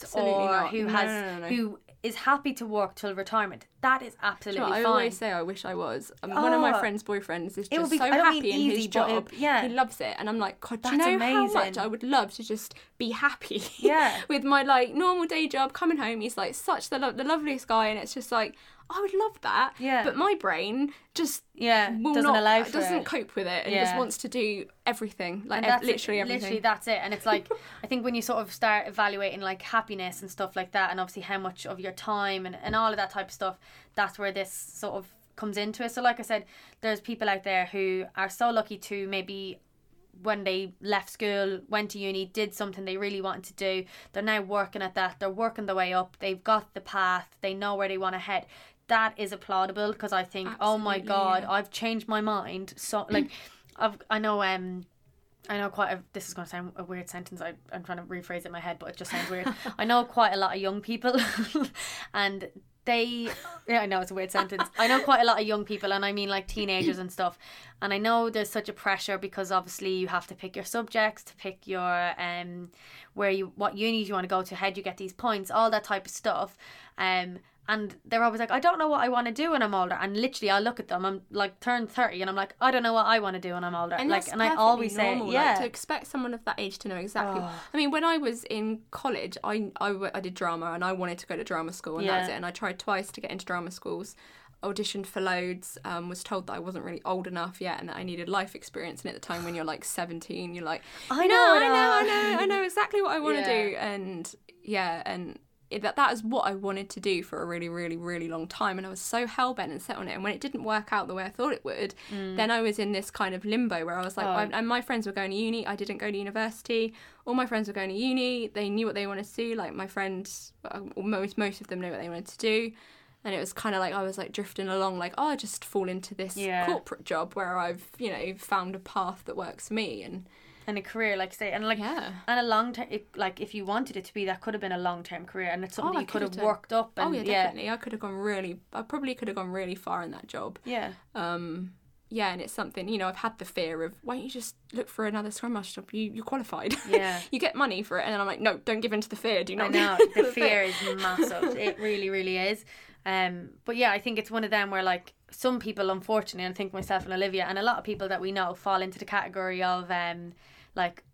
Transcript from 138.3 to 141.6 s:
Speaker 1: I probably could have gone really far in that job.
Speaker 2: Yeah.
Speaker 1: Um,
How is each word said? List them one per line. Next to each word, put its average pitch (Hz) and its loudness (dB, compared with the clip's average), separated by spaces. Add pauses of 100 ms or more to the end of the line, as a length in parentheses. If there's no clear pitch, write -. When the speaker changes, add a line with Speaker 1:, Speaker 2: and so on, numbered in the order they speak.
Speaker 1:
I 226 -4
probably 262 -4
could 247 -6
have 196 -6
gone 185 -4
really 185 -4
far 175 -4
in 165 -8
that - -14
job. - -10
Speaker 2:
Yeah. 226 -4 (220)
Speaker 1:
Um, 175 -6 (380)